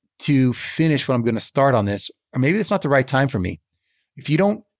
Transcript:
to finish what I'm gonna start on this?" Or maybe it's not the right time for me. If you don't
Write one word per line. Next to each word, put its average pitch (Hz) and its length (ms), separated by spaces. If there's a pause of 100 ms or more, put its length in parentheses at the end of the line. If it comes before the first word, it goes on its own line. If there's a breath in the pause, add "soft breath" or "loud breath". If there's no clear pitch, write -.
(200)
to 131 320
finish 156 560
what 131 60
I'm 120 100
gonna 113 160
start 139 340
on 104 120
this?" 101 240 (240)
Or - 40
maybe 151 200
it's 208 120
not 196 120
the 147 80
right 135 160
time 135 220
for 120 100
me. 90 220 (560)
If 135 120
you 151 80
don't 202 260 (180)